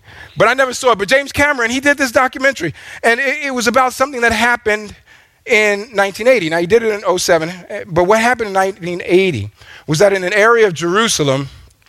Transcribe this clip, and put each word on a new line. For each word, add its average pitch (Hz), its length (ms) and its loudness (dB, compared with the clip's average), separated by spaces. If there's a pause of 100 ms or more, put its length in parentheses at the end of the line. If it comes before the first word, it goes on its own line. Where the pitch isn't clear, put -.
(360)
But 190 120 2
I 240 60 2
never 262 200 -2
saw 254 180 2
it. 196 60 -2
But 196 100 -4
James 269 240 0
Cameron, 277 380 0
he 254 100 -4
did 285 160 2
this 262 160 -4
documentary, 262 640 -2 (280)
and 233 160 2
it, 285 280 -4
it 269 60 -4
was 240 140 -4
about 254 260 2
something 269 280 -4
that 233 120 2
happened 214 640 -2 (520)
in 214 480 0
nineteen 202 320 -2
eighty. 214 240 4
Now, 165 80 0
he 175 80 -2
did 226 160 2
it 220 100 0
in 208 140 -6
oh 185 100 2
seven, 165 340 0 (360)
but 175 180 0
what 214 160 4
happened 233 280 0
in 196 40 -8
nineteen 190 520 -2
eighty 170 460 0 (360)
was 151 140 0
that 196 120 4
in 190 120 -2
an 185 100 -4
area 220 320 4
of 180 80 0
Jerusalem, 156 760 -2 (400)